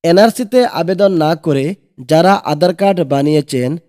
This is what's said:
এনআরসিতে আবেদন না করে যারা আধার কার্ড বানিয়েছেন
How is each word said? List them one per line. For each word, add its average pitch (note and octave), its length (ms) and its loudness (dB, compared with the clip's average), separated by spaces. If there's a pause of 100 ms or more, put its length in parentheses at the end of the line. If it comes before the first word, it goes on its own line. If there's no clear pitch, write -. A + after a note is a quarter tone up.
এনআরসিতে A3 600 2
আবেদন F#3 460 -2
না D#3+ 240 0
করে D3+ 400 -4 (300)
যারা E3+ 280 4
আধার F3 420 -2
কার্ড F#3+ 280 0
বানিয়েছেন C#3 720 -2 (120)